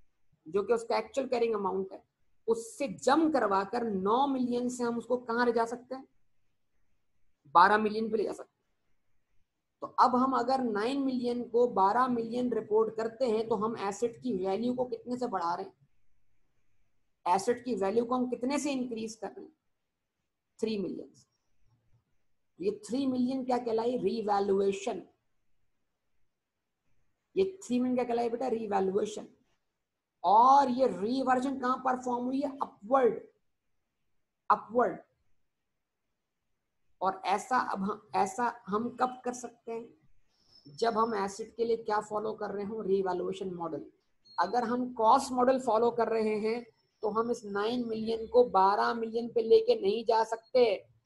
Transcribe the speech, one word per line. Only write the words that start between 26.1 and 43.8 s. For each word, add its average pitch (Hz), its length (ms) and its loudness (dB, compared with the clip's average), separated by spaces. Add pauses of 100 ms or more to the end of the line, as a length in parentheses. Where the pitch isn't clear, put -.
ये 190 280 0
थ्री 247 160 -2
मिलियन 254 160 0
क्या 247 100 -2
कहलाई 233 240 -2
बेटा? 240 180 -4
Revaluation। 208 800 -2 (960)
और 254 460 8
ये 247 180 2
reversion 254 720 0
कहाँ 254 180 0
perform 247 480 -2
हुई 269 160 -2
है? 285 160 -4
Upward, 233 600 0 (1300)
Upward। 214 500 0 (2000)
और 185 240 -2
ऐसा 190 320 0
अब - 260 -2
हम, - 320 -6
ऐसा 202 520 -2
हम 220 220 -2
कब 254 360 -4
कर 240 80 -6
सकते - 380 -14
हैं? 233 160 -10 (880)
जब 226 220 -2
हम 226 180 0
asset 196 400 -6
के 233 100 -2
लिए 226 120 0
क्या 214 220 -2
फॉलो 214 340 -6
कर 208 180 -8
रहे 202 140 -6
हो? 220 160 -8
Revaluation 185 720 -2
model। 165 320 -8 (540)